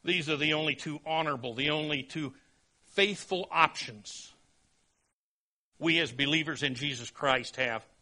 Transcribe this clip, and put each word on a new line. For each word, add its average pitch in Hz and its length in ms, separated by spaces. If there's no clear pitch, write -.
These 170 280
are 151 40
the 151 180
only 151 200
two 147 320
honorable, 147 480
the 139 160
only 151 320
two 147 320
faithful 196 640
options - 800
we 165 220
as 143 120
believers 147 520
in 135 100
Jesus 123 380
Christ 131 460
have. 120 280